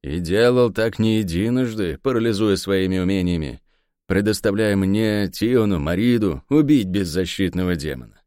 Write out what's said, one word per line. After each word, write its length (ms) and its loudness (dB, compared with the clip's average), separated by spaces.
и 160 -6
делал 520 2
так 280 -2
не 200 2
единожды, 800 -2
парализуя 580 0
своими 420 0
умениями, 640 -2
предоставляя 680 0
мне, 520 0
Тиону, 500 0
Мариду 720 0
убить 400 2
беззащитного 880 -2
демона. 500 -10